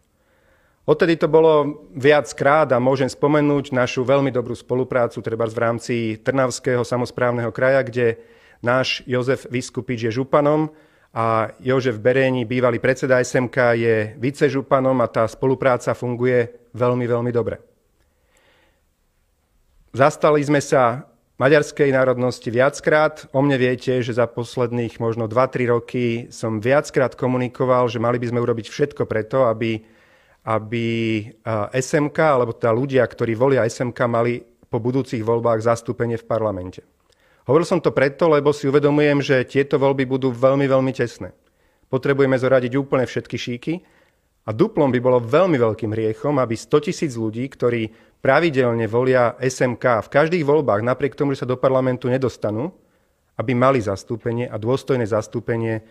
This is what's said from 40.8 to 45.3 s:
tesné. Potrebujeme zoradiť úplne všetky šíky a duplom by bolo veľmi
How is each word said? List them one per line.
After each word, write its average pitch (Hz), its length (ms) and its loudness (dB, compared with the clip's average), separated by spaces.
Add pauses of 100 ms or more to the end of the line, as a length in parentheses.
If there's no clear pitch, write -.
tesné. 117 400 -6 (560)
Potrebujeme 135 480 2
zoradiť 127 400 2
úplne 135 320 0
všetky - 320 -8
šíky 123 340 -6 (720)
a 110 80 -6
duplom 147 400 2
by 123 80 0
bolo 127 160 4
veľmi 143 400 2